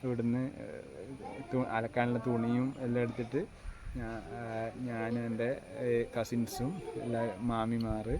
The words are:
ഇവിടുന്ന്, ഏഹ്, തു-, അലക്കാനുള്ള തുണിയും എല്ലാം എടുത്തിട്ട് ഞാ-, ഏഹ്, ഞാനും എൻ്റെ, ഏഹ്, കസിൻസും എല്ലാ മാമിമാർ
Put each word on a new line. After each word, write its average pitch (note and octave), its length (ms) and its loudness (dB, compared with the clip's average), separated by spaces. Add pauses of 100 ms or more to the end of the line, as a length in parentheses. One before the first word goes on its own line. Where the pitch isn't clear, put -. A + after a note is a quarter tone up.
ഇവിടുന്ന്, A#2+ 380 2 (200)
ഏഹ്, - 180 -8 (680)
തു-, B2+ 260 2
അലക്കാനുള്ള A#2+ 500 2
തുണിയും A#2+ 400 4 (180)
എല്ലാം A#2+ 200 4
എടുത്തിട്ട് A#2+ 360 0 (580)
ഞാ-, A2+ 240 -4 (160)
ഏഹ്, A2+ 320 -2 (180)
ഞാനും A#2 400 0
എൻ്റെ, A#2 220 2 (340)
ഏഹ്, A#2+ 180 6 (120)
കസിൻസും A#2+ 580 0 (320)
എല്ലാ A#2 160 2 (300)
മാമിമാർ A2+ 580 2 (100)